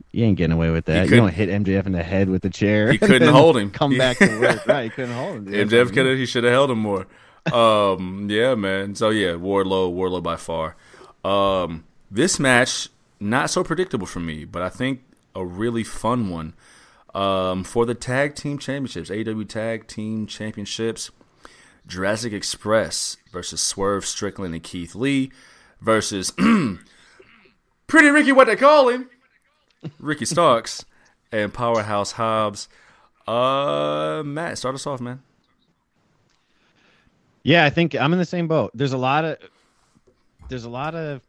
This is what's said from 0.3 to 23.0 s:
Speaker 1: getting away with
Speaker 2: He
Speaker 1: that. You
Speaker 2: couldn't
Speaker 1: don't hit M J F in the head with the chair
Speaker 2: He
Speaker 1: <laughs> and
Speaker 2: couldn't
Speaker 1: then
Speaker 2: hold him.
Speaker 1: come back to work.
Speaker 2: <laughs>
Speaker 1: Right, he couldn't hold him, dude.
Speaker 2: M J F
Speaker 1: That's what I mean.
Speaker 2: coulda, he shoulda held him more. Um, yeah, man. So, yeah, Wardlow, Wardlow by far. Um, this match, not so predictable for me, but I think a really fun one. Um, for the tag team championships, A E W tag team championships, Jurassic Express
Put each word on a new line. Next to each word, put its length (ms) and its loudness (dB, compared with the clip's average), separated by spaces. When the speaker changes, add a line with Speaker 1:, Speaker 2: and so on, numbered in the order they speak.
Speaker 1:
getting 160 2
away 160 2
with 160 -2
Speaker 2:
He 80 0
Speaker 1:
that. 100 4
You 60 2
Speaker 2:
couldn't 160 8
Speaker 1:
don't 80 0
hit 160 -2
M 140 -2
J 120 2
F 100 -2
in 60 -2
the 100 -2
head 260 0
with 140 0
the 80 -4
chair 400 2
Speaker 2:
He 0 -
Speaker 1:
<laughs> 80 2
and 20 -10
Speaker 2:
couldn't 260 6
Speaker 1:
then 60 6
Speaker 2:
hold 240 8
him. 140 -2
Speaker 1:
come 260 0
back 220 2
to 220 4
work. 260 2
Speaker 2:
<laughs> 0 -
Speaker 1:
Right, 180 2
he 60 -8
couldn't 240 -8
hold 220 -8
him, 80 -12
dude. 100 -8
Speaker 2:
M 140 0
J 120 6
F 60 6
Speaker 1:
That's 100 -6
what 40 6
I 20 6
mean. 40 2
Speaker 2:
coulda, 120 2
he 80 -2
shoulda 240 2
held 220 4
him 80 -2
more. 260 -2
Um, 760 2
yeah, 280 2
man. 400 -4
So, 140 2
yeah, 240 2
Wardlow, 600 0
Wardlow 280 -2
by 140 -4
far. 380 -6
Um, 600 0
this 300 0
match, 480 2
not 300 -2
so 140 0
predictable 420 -4
for 140 -10
me, 240 -8
but 180 -8
I 60 -4
think 340 -6
a 100 -8
really 400 -4
fun 460 -4
one. 240 -10
Um, 500 -2
for 220 -2
the 80 -4
tag 400 -4
team 240 -8
championships, 520 -8
A 40 -6
E 100 -6
W 220 -6
tag 420 -8
team 380 -8
championships, 840 -8
Jurassic 480 -4
Express 800 -2